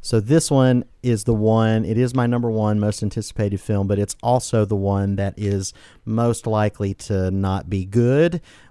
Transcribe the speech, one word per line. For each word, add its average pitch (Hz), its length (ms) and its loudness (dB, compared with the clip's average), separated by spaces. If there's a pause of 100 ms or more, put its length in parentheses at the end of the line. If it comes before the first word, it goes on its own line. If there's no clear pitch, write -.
So - 180 0
this 139 300 2
one 127 360 4 (180)
is 117 220 0
the 117 80 2
one, 110 500 2
it 110 140 -2
is 123 180 0
my 120 120 2
number 120 220 0
one 107 300 0
most 104 240 -2
anticipated 101 560 -4
film, 98 280 -2
but 101 120 0
it's 101 240 -4
also 120 400 0
the 104 120 -2
one 98 420 0
that 98 200 -4
is 98 360 -4 (320)
most 117 420 -2
likely 107 460 -2
to 92 380 -2
not 95 380 -2
be 95 140 -4
good, 131 560 2 (320)